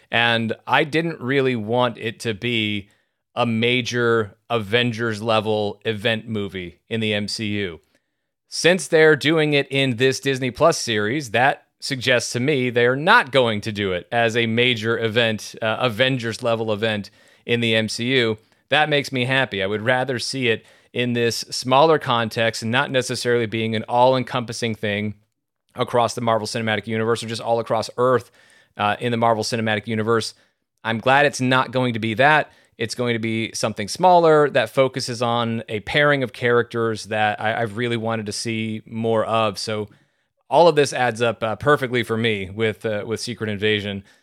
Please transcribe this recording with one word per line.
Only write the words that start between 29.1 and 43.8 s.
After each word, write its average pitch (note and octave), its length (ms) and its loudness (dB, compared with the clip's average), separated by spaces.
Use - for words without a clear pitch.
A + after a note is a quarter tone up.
the A#2+ 60 -2
Marvel A#2 260 2
Cinematic A2 460 -2
Universe. A2+ 460 -2
I'm A2+ 140 -2
glad C3+ 280 4
it's - 140 -2
not B2+ 320 0
going B2+ 220 0
to A2+ 40 -6
be A2+ 160 -2
that. C#3+ 380 4
It's A2+ 160 -6
going A#2+ 200 -2
to A#2 40 -2
be A2+ 360 -4
something A2 340 -4
smaller E3 600 6
that B2 200 2
focuses B2+ 500 0
on A#2 480 0
a A2 120 -6
pairing D3 420 0
of A#2 100 -6
characters A#2 720 0
that G#2+ 340 0
I, A2 220 -2
I've G#2 140 -6
really A#2+ 200 -2
wanted A2+ 300 -4
to G#2 60 -6
see A2 540 -6
more A2+ 380 0
of. G#2+ 340 0
So G#2+ 300 -6
all D#3+ 200 6
of D#3 80 4
this C#3+ 160 2
adds B2 280 -2
up, A#2 220 0
uh, A2 140 -2
perfectly C3 480 0
for A2+ 120 -2
me G#2+ 340 -2
with, G#2+ 360 -2
uh, G#2 180 -2
with A2 140 -4
Secret G#2+ 320 -6
Invasion. G2+ 540 -2